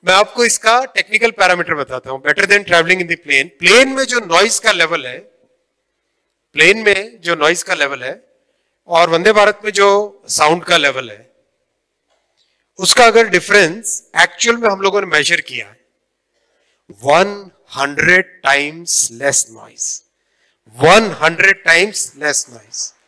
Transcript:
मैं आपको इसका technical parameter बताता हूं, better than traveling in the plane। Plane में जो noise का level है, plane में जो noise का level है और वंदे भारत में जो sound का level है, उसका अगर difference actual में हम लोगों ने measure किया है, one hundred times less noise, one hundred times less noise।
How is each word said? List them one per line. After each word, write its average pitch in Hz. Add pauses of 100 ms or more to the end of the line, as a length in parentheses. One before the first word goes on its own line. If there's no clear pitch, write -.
मैं 180
आपको 214
इसका 226
technical 220
parameter 180
बताता 131
हूं, 131
better 147
than 196
traveling 175
in 180
the 165
plane। 143
Plane 196
में 269
जो 247
noise 196
का 214
level 165
है, 127 (1300)
plane 175
में 214
जो 170
noise 160
का 190
level 139
है 151 (640)
और 170
वंदे 175
भारत 208
में 208
जो 202
sound 165
का 175
level 131
है, 107 (1500)
उसका 214
अगर 226
difference 196
actual 202
में 233
हम 190
लोगों 196
ने 190
measure 160
किया 120
है, 104 (1080)
one 175 (260)
hundred 156
times 147 (100)
less 135
noise, - (760)
one 175
hundred 175
times 180
less 143
noise। 113 (180)